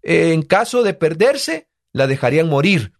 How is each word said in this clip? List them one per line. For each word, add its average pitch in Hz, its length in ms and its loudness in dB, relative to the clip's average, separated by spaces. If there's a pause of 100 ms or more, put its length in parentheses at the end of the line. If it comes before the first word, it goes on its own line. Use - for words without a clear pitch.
En 165 400 0
caso 233 400 0
de 196 100 0
perderse, 269 760 -2 (240)
la 131 160 0
dejarían 139 400 0
morir. 143 520 0